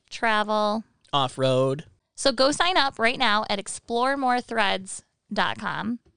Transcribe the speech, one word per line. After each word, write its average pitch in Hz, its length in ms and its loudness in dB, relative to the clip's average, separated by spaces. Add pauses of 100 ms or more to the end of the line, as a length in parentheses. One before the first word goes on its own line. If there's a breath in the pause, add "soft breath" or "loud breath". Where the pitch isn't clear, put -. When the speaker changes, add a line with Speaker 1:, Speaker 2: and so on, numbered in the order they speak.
(100)
Speaker 1:
travel. 214 760 0 (300)
Speaker 2:
Off-road. 131 720 0 (280)
Speaker 1:
So - 160 0
go 262 200 2
sign 339 260 2
up 277 220 0
right 233 200 0
now 214 300 2
at 208 100 -2
explore 247 600 -2
more 247 240 0
threads 196 600 -2 (300)
dot 202 260 0
com, 202 420 -6 (160)